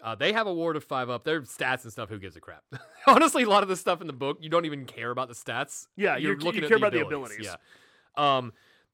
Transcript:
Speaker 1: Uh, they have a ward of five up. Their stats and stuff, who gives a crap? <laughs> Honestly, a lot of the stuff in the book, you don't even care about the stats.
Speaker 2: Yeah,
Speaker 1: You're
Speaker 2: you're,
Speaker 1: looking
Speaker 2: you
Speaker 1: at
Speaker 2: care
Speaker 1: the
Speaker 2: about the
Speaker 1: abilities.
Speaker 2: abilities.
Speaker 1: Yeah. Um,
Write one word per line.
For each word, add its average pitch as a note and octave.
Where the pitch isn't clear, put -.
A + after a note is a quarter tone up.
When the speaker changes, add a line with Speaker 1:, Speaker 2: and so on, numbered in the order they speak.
Speaker 1:
Uh, A2+
they D3+
have A3
a F#3
ward E3
of D3
five B2+
up. A#2+
Their D#3
stats B2+
and A2+
stuff, G#2+
who G#2+
gives F#2
a E2
crap? E2
<laughs> -
Honestly, C#4
a G#3+
lot G3+
of G3
the F#3+
stuff F3
in F3
the D3
book, C#3
you D#3
don't E3+
even C#3+
care A#2
about B2
the A#2
stats. -
Speaker 2:
Yeah, F3+
Speaker 1:
You're D3+
Speaker 2:
you're, G3
Speaker 1:
looking E3
Speaker 2:
you D3+
Speaker 1:
at D3
Speaker 2:
care -
Speaker 1:
the -
Speaker 2:
about G#3
the D#3
Speaker 1:
abilities. B2+
Speaker 2:
abilities. G2
Speaker 1:
Yeah. C#3+
Um, B2